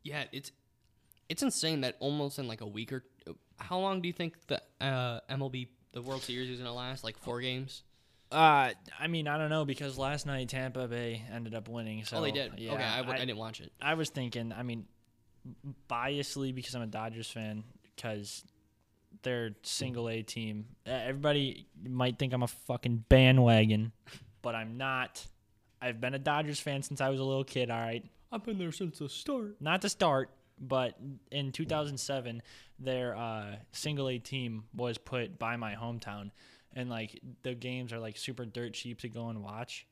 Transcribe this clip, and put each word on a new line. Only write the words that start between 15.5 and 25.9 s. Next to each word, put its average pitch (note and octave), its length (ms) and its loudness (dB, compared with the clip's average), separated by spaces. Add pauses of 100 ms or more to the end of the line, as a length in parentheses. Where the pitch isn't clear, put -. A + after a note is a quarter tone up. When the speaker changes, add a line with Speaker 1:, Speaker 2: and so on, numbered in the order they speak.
Speaker 2:
biasly C3+ 680 -2
because B2+ 200 -8
I'm B2 80 -4
a A2+ 40 -4
Dodgers A2+ 440 -6
fan, G#2+ 340 -6 (320)
'cause G#2+ 480 -8 (800)
they're A#2 400 -2
single A#2+ 480 -4
A A2+ 120 -2
team. A2 440 -6 (200)
Uh, A#2 40 -8
everybody C#3 760 0 (140)
might B2+ 360 2
think C3 160 2
I'm B2 80 4
a A#2+ 60 4
fucking A#2+ 600 -2
bandwagon, A#2 840 12 (500)
but A#2 120 -2
I'm A2+ 220 -6
not. C3 500 -2 (540)
I've A#2+ 200 0